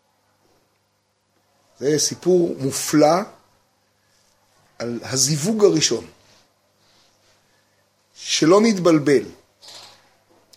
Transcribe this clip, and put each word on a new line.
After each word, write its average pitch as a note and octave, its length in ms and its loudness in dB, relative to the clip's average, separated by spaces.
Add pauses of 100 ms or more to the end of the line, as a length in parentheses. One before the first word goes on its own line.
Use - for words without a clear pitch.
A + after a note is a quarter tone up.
(1800)
זה C#3+ 200 -2
סיפור E3+ 600 -2
מופלא D3 580 0 (1600)
על A#2 240 -8
הזיווג D3+ 640 -2
הראשון. D#3 400 2 (2000)
שלא F3+ 460 2
נתבלבל. E3 600 2 (1300)